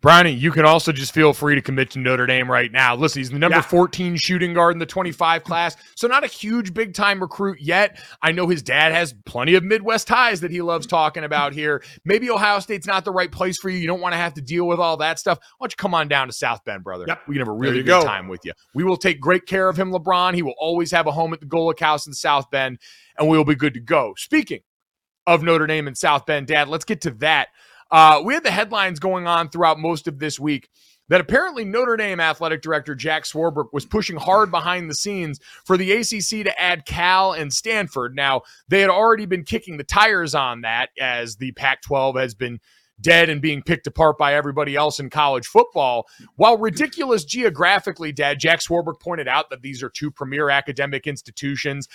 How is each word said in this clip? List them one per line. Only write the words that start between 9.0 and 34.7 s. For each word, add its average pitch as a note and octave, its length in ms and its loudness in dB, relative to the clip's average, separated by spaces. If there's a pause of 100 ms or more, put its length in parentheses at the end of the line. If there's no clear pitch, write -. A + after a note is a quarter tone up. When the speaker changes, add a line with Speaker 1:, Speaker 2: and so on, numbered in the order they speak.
Speaker 1:
plenty C#3 300 2
of F#3 100 4
Midwest A3 420 -2
ties A#3 320 2
that E3+ 120 -6
he F3 100 -6
loves E3+ 260 -2
talking D#3 380 0
about D3 260 -2
here. D3 320 -4 (220)
Maybe A3+ 240 0
Ohio G#3 300 2
State's F#3+ 280 -8
not F#3+ 160 -2
the G3+ 80 -6
right F3+ 180 -2
place F3+ 280 -4
for F#3+ 120 -8
you. F#3 80 -4
You E3+ 100 -4
don't F3 120 -2
wanna F3 160 -2
have E3+ 200 -4
to D3 60 -14
deal E3+ 240 -4
with E3+ 140 0
all E3 160 2
that D#3 240 -4
stuff. E3+ 180 0 (200)
Why C4 80 -10
don't - 80 -8
you - 20 -14
come F#3+ 180 -4
on D#3 140 0
down C#3 200 0
to A#2+ 60 -14
South A#2+ 300 -4
Bend, G2 180 -10
brother? F2+ 240 -10
Speaker 2:
Yep. E3+ 220 -6
Speaker 1:
We C#3+ 80 -6
can C3+ 60 -2
have A#2 80 -4
a - 20 -4
Speaker 2:
There G#2+ 80 -6
Speaker 1:
really B2+ 200 0
Speaker 2:
you C3 40 -4
Speaker 1:
good F3 180 6
Speaker 2:
go. - 40 2
Speaker 1:
time G2 240 -4
with F2+ 160 -12
you. E2 80 -10 (200)
We D#3 120 -2
will F#3 100 2
take E3 240 -2
great F3+ 280 0
care F#3+ 200 0
of F3+ 100 0
him, F#3+ 140 -2
LeBron. F3+ 420 0
He F3 100 -2
will C3 140 -6
always E3 340 -2
have E3 160 2
a D3 40 -2
home D#3+ 220 -4
at D#3+ 80 -12
the D3+ 40 -18
Golic E3 360 -2
House D3+ 260 0
in C#3+ 60 -18
South C#3+ 360 -2
Bend, C3 300 -4 (380)
and D3+ 100 2
we D#3+ 80 4
will D#3 80 4
be D3+ 100 2
good C#3 200 -2
to A#2+ 80 -12
go. A#2+ 340 -2
Speaking B3 460 -4 (680)
of E3+ 160 4
Notre D#3+ 240 2
Dame D3+ 200 -2
and C3 100 -12
South D3 280 0
Bend, C#3+ 220 -2
Dad, D3 220 2
let's D#3 160 -6
get G3+ 160 -6
to D#3+ 140 -4
that. C#3+ 340 0 (420)
Uh, D#3 320 10
we B3 120 0
had E4 80 -2
the A#3 80 2
headlines G3 480 -2
going F#3 260 -2
on E3+ 240 0
throughout D#3+ 300 2
most E3 280 -2
of C#3 120 -10
this D3+ 200 -6
week C#3+ 300 -4 (380)
that F3+ 120 4
apparently C4 460 0
Notre A#3 320 0
Dame G3 220 -4
athletic D#3+ 420 0
director D3+ 320 -4
Jack D3+ 300 -2
Swarbrick D3+ 500 -4
was C#3 100 -6
pushing G3+ 320 -4
hard F#3 360 2
behind F3 400 -4